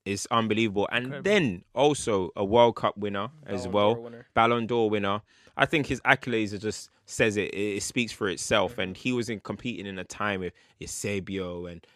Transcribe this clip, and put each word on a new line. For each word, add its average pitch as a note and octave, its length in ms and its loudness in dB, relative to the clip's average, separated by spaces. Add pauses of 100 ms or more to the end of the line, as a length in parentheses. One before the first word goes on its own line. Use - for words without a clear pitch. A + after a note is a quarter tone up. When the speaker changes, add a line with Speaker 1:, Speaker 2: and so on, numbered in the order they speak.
Speaker 1:
is G2 260 -4
unbelievable. G#2+ 600 2
And B2 140 -2
Speaker 2:
Incredible. C#3 240 -10
Speaker 1:
then C#3 340 2 (100)
also A#2+ 640 2
a G#2 80 0
World A#2 320 6
Cup - 220 -2
winner G2+ 320 -6 (160)
as G2 200 -6
Speaker 3:
Ballon F#2 60 -8
Speaker 1:
well, G#2 220 6
Speaker 3:
d'Or A#2 80 -10
winner. A#2 320 -16
Speaker 1:
Ballon A#2 320 4
d'Or A2+ 240 2
winner. G2+ 320 0 (340)
I C3+ 100 4
think D3 200 0
his B2 160 -4
accolades A#2 520 2
are G2+ 40 -6
just G#2+ 300 -8 (160)
says A2+ 320 0
it. G2 160 -2
It, G2+ 240 -2
it G2+ 60 -4
speaks A#2 300 -4
for G#2 160 -4
itself. F#2+ 440 0
Speaker 3:
Mm-hmm. - 80 -8
Speaker 1:
And F#2+ 160 -6
he B2+ 160 -4
was A#2+ 160 -2
in, G#2+ 120 -6
competing G#2+ 440 -8
in G2 140 -10
a F2+ 60 -8
time G2+ 360 -2
with F2+ 140 -6 (240)
Eusebio F#2 880 -6
and, E2+ 300 -14